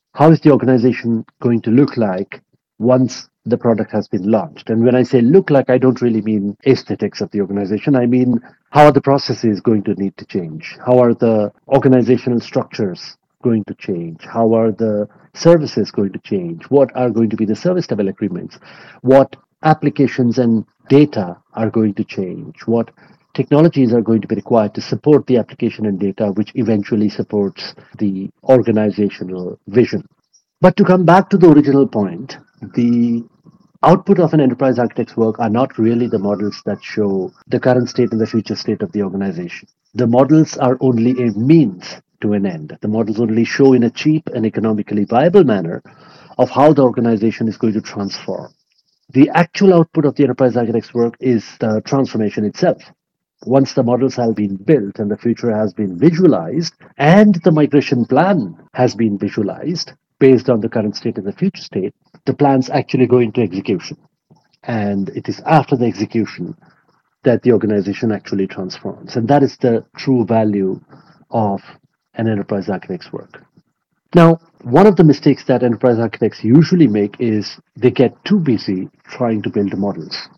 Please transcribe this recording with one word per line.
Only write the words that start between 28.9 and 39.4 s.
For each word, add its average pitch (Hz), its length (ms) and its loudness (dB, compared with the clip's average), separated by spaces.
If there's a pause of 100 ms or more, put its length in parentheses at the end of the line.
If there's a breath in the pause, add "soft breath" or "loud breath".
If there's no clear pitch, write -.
vision? 107 380 0 (540)
But 180 160 4
to 202 80 4
come 185 220 2
back 190 240 4
to 202 80 0
the 170 120 8
original 139 380 4
point, 101 480 -6 (380)
the 120 500 0 (580)
output 185 360 4
of 160 160 0
an 151 80 4
enterprise 127 360 0
architect's 120 380 -4
work 110 220 -2
are 101 100 -4
not 120 300 -2
really 117 280 0
the 110 120 -2
models 101 480 -4
that 104 180 -8
show 98 480 -4 (140)
the 123 120 -4
current 123 300 0
state 120 240 -2
and 113 80 -2
the 110 60 0
future 107 280 -4
state - 280 -6
of 92 100 -8
the 104 100 -4
organization. 95 640 -8 (280)